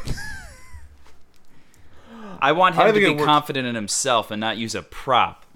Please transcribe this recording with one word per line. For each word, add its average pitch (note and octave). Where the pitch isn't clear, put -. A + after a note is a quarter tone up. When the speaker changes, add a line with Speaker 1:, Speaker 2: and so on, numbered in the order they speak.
Speaker 1:
<laughs> -
Speaker 2:
I C#3
want F3
him D#3+
Speaker 1:
I F#3+
Speaker 2:
to G#3+
Speaker 1:
think G#3
Speaker 2:
be E3
Speaker 1:
it D3
works. D3
Speaker 2:
confident D3
in A#2
himself A2
and G#2+
not A2
use A2
a F#2
prop -